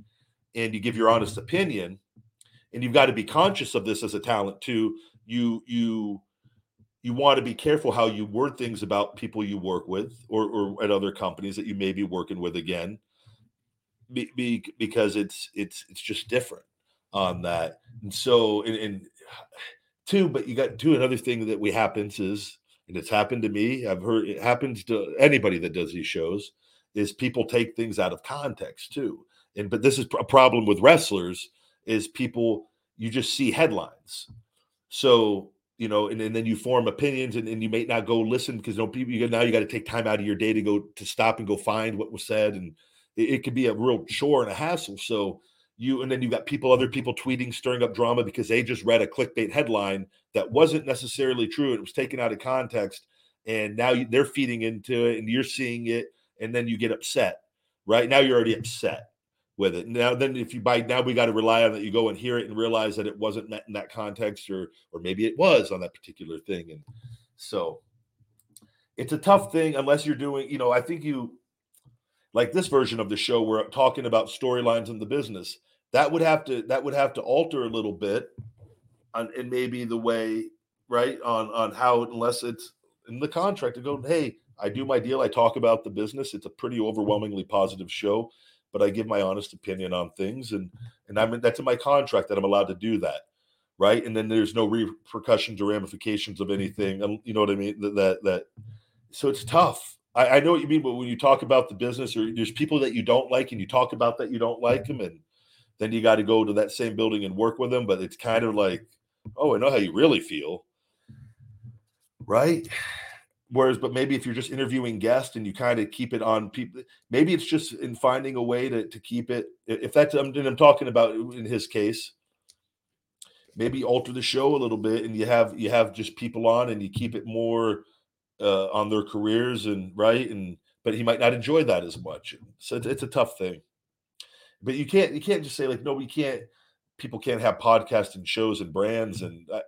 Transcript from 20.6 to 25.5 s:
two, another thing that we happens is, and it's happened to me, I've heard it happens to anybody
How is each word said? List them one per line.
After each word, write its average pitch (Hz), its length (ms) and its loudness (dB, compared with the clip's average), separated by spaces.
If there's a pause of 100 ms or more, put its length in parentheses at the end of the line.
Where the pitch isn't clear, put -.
two, 147 160 4
another 127 220 4
thing 117 300 -2
that 107 120 -2
we 101 140 0
happens 104 480 -2
is, 101 360 -6 (300)
and 87 100 -10
it's - 140 -8
happened 107 320 0
to 110 60 0
me, 117 360 -2
I've 95 160 -2
heard 107 280 0
it 101 120 -8
happens 123 440 0
to 98 340 -4
anybody 110 400 4